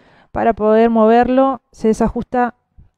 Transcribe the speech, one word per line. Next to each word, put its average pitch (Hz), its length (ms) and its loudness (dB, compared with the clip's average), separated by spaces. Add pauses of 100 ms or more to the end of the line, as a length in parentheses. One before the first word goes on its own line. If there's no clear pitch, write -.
(320)
para 214 220 -2
poder 220 380 0
moverlo? 240 720 2 (100)
Se - 160 -6
desajusta 233 680 -4 (440)